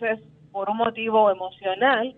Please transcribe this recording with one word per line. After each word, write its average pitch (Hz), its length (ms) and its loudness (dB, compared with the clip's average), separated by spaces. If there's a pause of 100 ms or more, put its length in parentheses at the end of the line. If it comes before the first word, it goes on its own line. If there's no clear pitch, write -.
es 220 160 -4 (320)
por 196 180 -6
un 214 100 -4
motivo 226 520 2
emocional, 202 880 -2